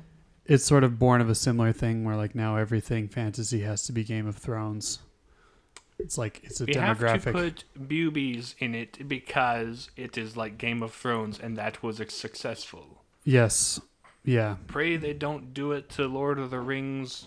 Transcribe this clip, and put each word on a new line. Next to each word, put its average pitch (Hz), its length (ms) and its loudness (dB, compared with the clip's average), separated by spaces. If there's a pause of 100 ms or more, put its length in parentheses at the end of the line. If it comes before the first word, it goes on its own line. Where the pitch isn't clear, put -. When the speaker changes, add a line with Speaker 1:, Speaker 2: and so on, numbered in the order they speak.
(440)
Speaker 1:
It's 139 200 8
sort 139 200 8
of 120 140 4
born 123 220 8
of 113 80 4
a 110 60 4
similar 117 380 4
thing 113 320 0
where, 107 120 0
like, 104 180 -2
now 110 220 0
everything 110 520 0
fantasy 107 520 -2
has 104 260 -2
to 127 60 -6
be 113 120 0
Game 110 220 -2
of 104 100 -4
Thrones. 107 640 -6 (960)
It's - 200 -6
like, 110 260 -4
it's - 160 -8
a 123 60 -2
Speaker 2:
We 143 80 2
Speaker 1:
demographic. 131 340 2
Speaker 2:
have 113 160 2
to 120 80 0
put 175 320 -2 (100)
boobies 139 840 -2
in 120 160 -2
it 117 340 -10
because 123 880 -2
it 123 220 -10
is 110 180 -6
like 110 220 -4
Game 117 240 -2
of 110 100 -6
Thrones, 110 480 -4
and 113 160 -6
that 107 260 -6
was 110 180 -6
a 107 100 -8
successful. - 920 -10 (220)
Speaker 1:
Yes. 123 560 4 (440)
Yeah. 110 320 2 (100)
Speaker 2:
Pray 165 300 0
they 151 180 -4
don't 143 400 -6
do 143 180 -2
it 143 180 -4
to 139 160 0
Lord 139 320 0
of 131 120 -4
the 127 100 -4
Rings, 135 680 -4